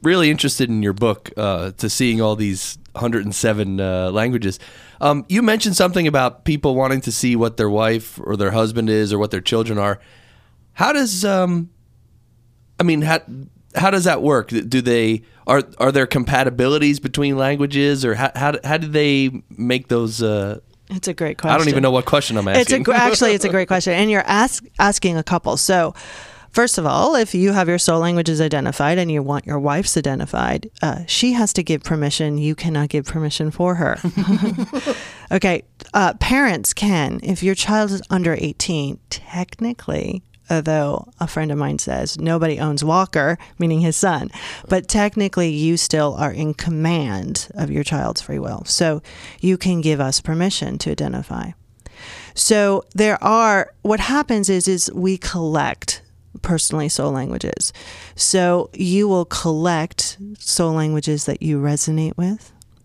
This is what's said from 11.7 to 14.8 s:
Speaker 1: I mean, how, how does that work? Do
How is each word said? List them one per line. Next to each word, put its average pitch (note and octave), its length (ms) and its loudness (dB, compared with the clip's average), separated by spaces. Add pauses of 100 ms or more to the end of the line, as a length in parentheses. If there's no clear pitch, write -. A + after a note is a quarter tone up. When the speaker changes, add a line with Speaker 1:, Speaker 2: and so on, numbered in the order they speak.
Speaker 1:
I F3+ 40 2
mean, D#3 200 2
how, E3 160 2 (560)
how F#3+ 160 4
does F#3+ 140 2
that D3+ 180 2
work? C3+ 260 2
Do A#2 320 0